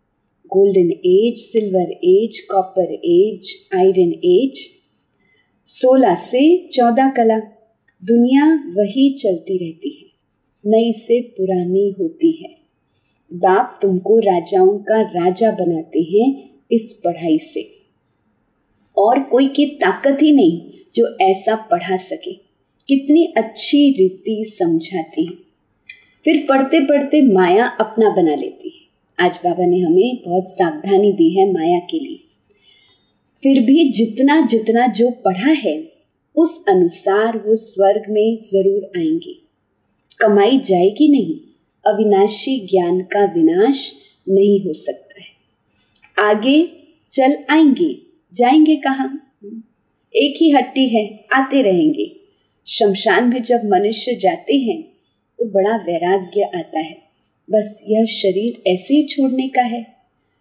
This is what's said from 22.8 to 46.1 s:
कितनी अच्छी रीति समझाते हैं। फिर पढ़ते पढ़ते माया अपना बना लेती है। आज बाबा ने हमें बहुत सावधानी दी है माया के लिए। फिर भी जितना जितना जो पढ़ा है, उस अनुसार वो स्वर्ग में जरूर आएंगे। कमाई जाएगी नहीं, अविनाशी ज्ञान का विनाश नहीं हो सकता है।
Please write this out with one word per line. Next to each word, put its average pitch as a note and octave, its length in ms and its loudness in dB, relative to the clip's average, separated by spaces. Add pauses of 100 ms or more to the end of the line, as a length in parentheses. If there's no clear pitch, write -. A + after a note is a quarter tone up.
कितनी C#4 380 2 (120)
अच्छी C#4 540 0
रीति G#3+ 560 -2
समझाते E3 760 -4
हैं। F3 160 -8 (880)
फिर D4+ 240 0
पढ़ते C4+ 300 2
पढ़ते C#4+ 420 0
माया F#3+ 440 4
अपना A3 440 -2
बना E3 260 0
लेती - 340 -10
है। - 120 -20 (440)
आज F3 180 -4
बाबा F3 220 -2
ने F3+ 140 2
हमें F#3 460 0
बहुत F#3 220 -2
सावधानी F#3+ 640 0
दी E3+ 280 2
है G3 140 2
माया E3+ 260 0
के E3+ 200 -8
लिए। - 200 -12 (1200)
फिर C4+ 180 4
भी C#4 280 4
जितना C4+ 560 2
जितना A3+ 420 0
जो A3+ 220 0
पढ़ा G3+ 420 -2
है, D#3+ 400 -4 (440)
उस - 340 0
अनुसार G#3 680 0
वो G#3+ 180 -2
स्वर्ग G3+ 540 0
में A3 280 0
जरूर G3 600 -2
आएंगे। E3 360 -4 (840)
कमाई G#3+ 400 2
जाएगी F#3+ 520 2
नहीं, G3 280 0 (540)
अविनाशी G#3+ 640 0
ज्ञान F#3 420 -2
का G3+ 240 -2
विनाश F3 680 0 (360)
नहीं G3 320 2
हो E3 120 -6
सकता - 480 -12
है। - 60 -20 (1040)